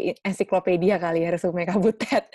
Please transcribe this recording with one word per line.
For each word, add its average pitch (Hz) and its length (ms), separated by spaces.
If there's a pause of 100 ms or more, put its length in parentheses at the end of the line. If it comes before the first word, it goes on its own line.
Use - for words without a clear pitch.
(120)
i-, - 80
ensiklopedia 185 800
kali 165 240
ya 170 80
resume 175 340
<laughs> - 20
Kak 190 120
Butet. 220 440 (100)